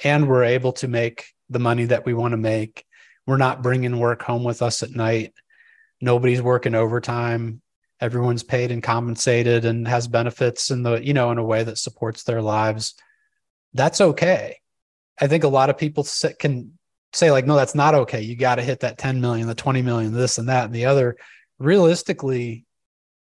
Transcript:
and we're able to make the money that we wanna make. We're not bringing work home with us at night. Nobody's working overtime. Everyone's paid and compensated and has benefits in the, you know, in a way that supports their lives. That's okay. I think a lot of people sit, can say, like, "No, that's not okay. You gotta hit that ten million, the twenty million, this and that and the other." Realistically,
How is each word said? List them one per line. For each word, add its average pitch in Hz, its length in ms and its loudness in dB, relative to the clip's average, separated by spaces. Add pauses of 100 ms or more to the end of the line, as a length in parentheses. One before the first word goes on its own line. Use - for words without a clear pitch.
and 147 260 4
we're 127 140 4
able 123 300 2
to 131 140 -6
make 117 380 -2 (260)
the 123 80 -2
money 120 260 2
that 117 200 0
we 123 80 -2
wanna 117 240 -2
make. 110 480 -4 (420)
We're 135 100 2
not 131 240 2
bringing 123 380 -2
work 120 240 0
home 123 200 -2
with 120 200 -4
us 120 180 -2
at 131 140 -10
night. 113 380 -2 (680)
Nobody's 123 400 2
working 123 320 0
overtime. 117 880 -2 (380)
Everyone's 123 420 0
paid 123 300 -2
and 117 100 -4
compensated 120 840 0
and 117 220 -2
has 120 200 0
benefits 120 640 -2
in 127 100 -4
the, 117 240 -2
you 143 80 0
know, 123 160 2
in 120 80 -2
a 117 60 -2
way 113 200 0
that 113 140 -8
supports - 460 -8
their 113 180 -2
lives. 107 540 -2 (800)
That's 139 260 0
okay. 170 560 2 (640)
I 143 80 2
think 156 160 2
a 147 60 4
lot 135 200 4
of 139 80 0
people 151 260 -4
sit, - 360 -4
can 127 400 -4 (340)
say, 165 160 4
like, 131 160 4
"No, 147 100 4
that's 135 200 2
not 147 180 4
okay. 123 280 0
You 113 140 -8
gotta 123 280 0
hit 127 160 -4
that - 180 -6
ten 131 240 -4
million, 117 260 -2
the 117 60 -4
twenty 131 300 -2
million, 113 300 -2
this 123 260 -2
and 120 100 -4
that 127 160 0
and 113 80 -10
the 117 120 -2
other." 127 320 2 (420)
Realistically, 139 1080 0 (640)